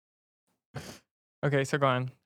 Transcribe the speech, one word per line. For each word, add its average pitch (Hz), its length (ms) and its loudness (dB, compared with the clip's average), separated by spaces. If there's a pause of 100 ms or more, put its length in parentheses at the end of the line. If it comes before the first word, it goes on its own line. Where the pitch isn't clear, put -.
(1400)
Okay, 139 200 2
so 147 140 -2
go 139 80 4
on. 127 240 2 (160)